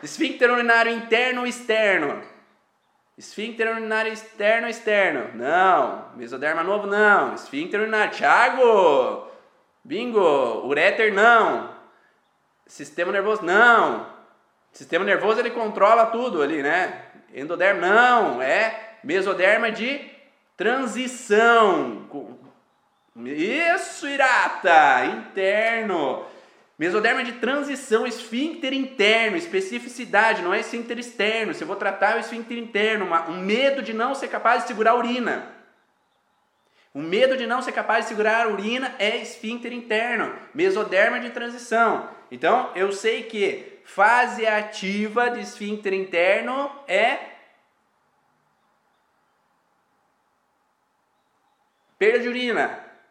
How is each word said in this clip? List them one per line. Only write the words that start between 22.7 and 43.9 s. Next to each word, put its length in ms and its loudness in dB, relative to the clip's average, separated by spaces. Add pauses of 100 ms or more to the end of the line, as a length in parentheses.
isso, 840 -4
Irata! 960 2
Interno. 1200 -4 (500)
Mesoderma 460 0
de 100 -8
transição, 720 -2
esfíncter 680 -6
interno, 640 0
especificidade, 1040 -2
não 120 -2
é 60 0
esfíncter 400 -8
externo. 540 -4
Se 100 -10
eu 40 -10
vou 100 -6
tratar 400 0
o 20 -2
esfíncter 380 -10
interno, 480 -2
uma, 240 0
um 100 -8
medo 420 0
de 120 -8
não 200 -2
ser 140 -8
capaz 360 0
de 40 -8
segurar 240 2
a 60 4
urina. 580 -4 (1400)
O 80 -10
medo 360 0
de 100 -6
não 140 -4
ser 100 -8
capaz 340 -2
de 40 -10
segurar 360 0
a 40 -2
urina 500 -6
é 180 -2
esfíncter 540 -10
interno, 640 -4 (200)
mesoderma 680 0
de 100 -10
transição. 800 -2 (200)
Então, 460 0
eu 160 0
sei 320 -4
que 600 -6
fase 600 2